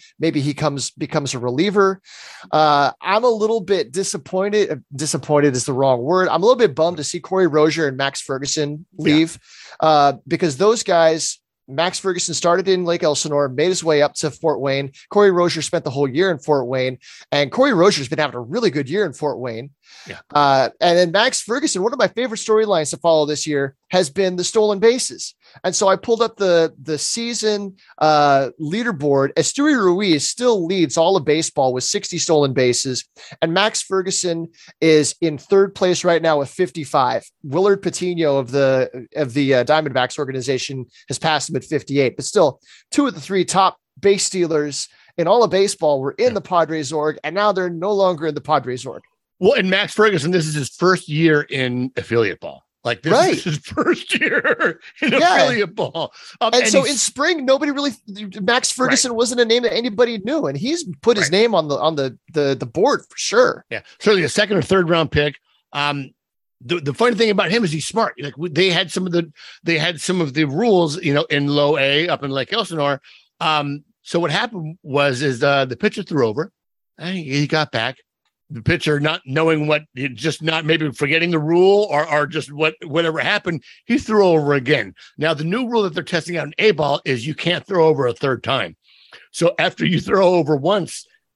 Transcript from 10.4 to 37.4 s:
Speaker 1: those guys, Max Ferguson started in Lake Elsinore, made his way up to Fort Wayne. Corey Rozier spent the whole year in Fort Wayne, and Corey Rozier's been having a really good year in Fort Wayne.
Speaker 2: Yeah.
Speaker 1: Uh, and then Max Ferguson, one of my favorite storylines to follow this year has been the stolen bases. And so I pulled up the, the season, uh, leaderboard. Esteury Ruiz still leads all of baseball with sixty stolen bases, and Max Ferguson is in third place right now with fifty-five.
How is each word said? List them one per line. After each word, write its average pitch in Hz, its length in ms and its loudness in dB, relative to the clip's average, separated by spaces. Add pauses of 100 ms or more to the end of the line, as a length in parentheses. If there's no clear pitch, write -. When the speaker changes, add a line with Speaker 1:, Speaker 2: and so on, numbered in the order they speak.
Speaker 1:
those 214 240 2
guys, 165 580 2 (260)
Max 160 320 -4
Ferguson 175 360 -4
started 175 340 0
in 185 160 2
Lake 170 200 -2
Elsinore, 147 440 0
made 139 220 0
his 165 160 -2
way 151 160 4
up 147 140 2
to 156 140 -4
Fort 147 300 -2
Wayne. 139 320 -4 (180)
Corey 202 220 6
Rozier 170 300 2
spent - 240 -4
the 147 60 -6
whole 139 180 0
year 175 200 0
in 160 80 -2
Fort 139 300 0
Wayne, 127 300 -2 (340)
and 143 220 0
Corey 269 200 2
Rozier's 165 360 2
been 151 100 -4
having 135 160 -2
a 123 60 -8
really 180 280 -2
good 131 200 -4
year 196 160 -2
in 135 80 -6
Fort 139 260 -4
Wayne. 123 300 -10 (360)
Speaker 2:
Yeah. - 140 -16 (140)
Speaker 1:
Uh, 135 360 4 (120)
and 170 160 4
then 175 140 4
Max 226 300 2
Ferguson, 247 400 -4
one 233 120 -2
of 262 60 -4
my 196 100 2
favorite 226 300 -6
storylines 208 500 0
to 156 80 -8
follow 160 280 2
this 147 220 -6
year 139 280 -2 (160)
has 180 180 2
been 185 260 -2
the 180 80 -4
stolen 208 360 0
bases. 226 560 0 (280)
And - 120 -2
so 202 120 0
I 190 80 4
pulled 226 260 0
up 226 140 -2
the, 170 460 2
the 147 160 -6
season, 214 800 -4 (240)
uh, 143 500 4 (100)
leaderboard. 147 760 0
Esteury 277 400 2
Ruiz 185 520 2
still 233 380 0
leads 165 320 0
all 175 180 4
of 147 100 0
baseball 147 480 0
with 127 100 -6
sixty 196 340 -6
stolen 147 360 2
bases, 123 540 0 (340)
and 165 120 0
Max 202 300 0
Ferguson 180 640 -4 (340)
is 156 400 4
in 156 160 -2
third 196 380 2
place 180 280 0
right 170 200 2
now 156 160 2
with 139 100 -4
fifty-five. 139 800 -2 (140)